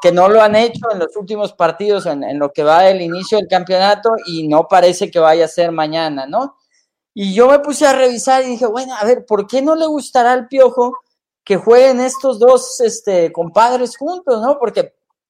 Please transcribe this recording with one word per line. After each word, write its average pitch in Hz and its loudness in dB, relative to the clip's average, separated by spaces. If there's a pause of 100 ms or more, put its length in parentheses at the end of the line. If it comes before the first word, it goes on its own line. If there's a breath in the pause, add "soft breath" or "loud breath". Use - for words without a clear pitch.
que 175 4
no 180 4
lo 220 4
han 214 4
hecho 233 -2
en 190 -8
los 160 -6
últimos 208 -8
partidos, 180 -2
en, 143 -6
en 131 -6
lo 143 -2
que 160 -4
va 160 4
del 190 4
inicio 180 -4
del 196 -4
campeonato, 185 0 (160)
y 165 -8
no 156 0
parece 180 2
que 170 -4
vaya 160 4
a - -14
ser 170 -2
mañana, 156 -6
¿no? 233 -8 (560)
Y 196 -6
yo 240 4
me 285 6
puse 294 -2
a 269 4
revisar 262 0
y 254 -6
dije, 247 -4
bueno, 254 -8
a 214 -6
ver, 240 0
¿por 202 -2
qué 254 -2
no 311 0
le 320 -2
gustará 254 0
al 254 -2
Piojo 254 2 (460)
que 196 0
jueguen 247 4
estos 254 -4
dos, 247 2
este, 185 -2
compadres 226 0
juntos, 294 -4
no? 285 -2
Porque 208 -4 (360)